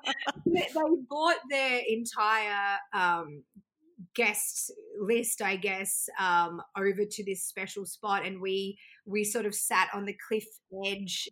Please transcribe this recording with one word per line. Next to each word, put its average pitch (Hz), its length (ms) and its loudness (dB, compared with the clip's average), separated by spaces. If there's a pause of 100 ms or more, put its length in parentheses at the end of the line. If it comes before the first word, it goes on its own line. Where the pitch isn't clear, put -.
(460)
They, 349 160 4 (120)
they 320 220 4 (140)
bought 320 280 4 (120)
their 262 380 2
entire, 214 920 2 (160)
um, 170 500 0 (720)
guest - 580 0 (280)
list, 233 420 2
I 196 140 2
guess, 190 520 -2 (120)
um, 175 420 4 (160)
over 196 320 2
to 208 160 -8
this 190 200 -4
special 190 400 -6
spot, 180 400 -2
and 190 160 -6
we, 196 360 -2 (280)
we 208 180 0
sort 220 220 -2
of 208 100 -2
sat - 380 2
on 202 120 -6
the 202 100 -6 (120)
cliff 220 180 0 (400)
edge 196 460 -4